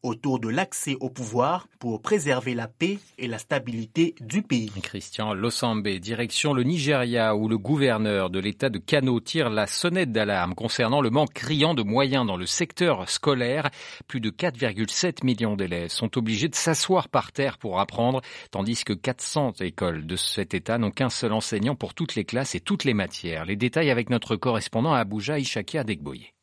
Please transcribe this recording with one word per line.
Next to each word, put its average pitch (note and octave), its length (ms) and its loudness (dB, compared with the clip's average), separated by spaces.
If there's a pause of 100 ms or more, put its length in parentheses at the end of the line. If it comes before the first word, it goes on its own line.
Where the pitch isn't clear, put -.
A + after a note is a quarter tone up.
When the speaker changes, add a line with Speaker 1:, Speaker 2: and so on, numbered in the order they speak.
Speaker 1:
autour B2+ 360 0
de A2 100 -4
l'accès D3 500 -2
au B2+ 100 -4
pouvoir B2 580 0 (120)
pour A2+ 220 -4
préserver B2+ 540 2
la A2+ 120 -4
paix F#3 300 -2 (220)
et B2+ 80 -6
la A2+ 100 -4
stabilité B2 800 0
du C3 220 -2
pays. A2+ 300 0 (100)
Speaker 2:
Christian G#2+ 520 -6
Losambe, A2 540 0
direction A2 640 -2
le B2 100 2
Nigeria, C3 580 2 (140)
où G#2+ 120 2
le A2 120 2
gouverneur G#2+ 720 2
de F#2+ 80 0
l'état G#2 300 -2
de G#2 100 -4
Kano C3 400 2
tire C3 320 0
la G#2+ 160 2
sonnette F3 440 0
d'alarme G2+ 440 2
concernant A#2 460 2
le A#2 100 2
manque C#3+ 220 4
criant D3+ 420 2
de A#2 80 2
moyens B2+ 420 2
dans F#2+ 100 -2
le F2+ 120 -4
secteur D3+ 600 0
scolaire. C#3 600 0 (380)
Plus C3 120 -4
de A2 120 0
quatre D#3 260 -2
virgule A2 320 0
sept - 340 -2
millions A2 320 2
d'élèves F2 360 -2
sont - 260 -2
obligés A2+ 300 0
de D3 80 -4
s'asseoir E3+ 540 2
par - 220 0
terre - 280 -2
pour F#2+ 200 -2
apprendre, B2 420 2 (280)
tandis G2+ 340 -2
que G#2+ 100 0
quatre B2 280 -2
cents C3+ 380 0
écoles E2 480 -2
de F2+ 80 -2
cet - 400 -4
état A2+ 240 0
n'ont G#2+ 100 2
qu'un B2+ 200 0
seul A2 220 -2
enseignant A2 440 0
pour - 180 -8
toutes - 220 -6
les G#2 100 0
classes B2+ 300 -4
et - 40 -2
toutes - 260 -2
les B2+ 100 4
matières. E2+ 500 -2
Les G2 100 -2
détails B2 360 2
avec A#2 180 0
notre A#2+ 260 2
correspondant A#2 580 0
à B2 80 4
Abuja, G#2+ 360 -2
Ishaki B2+ 400 -4
Adegboye. D2 540 -6 (120)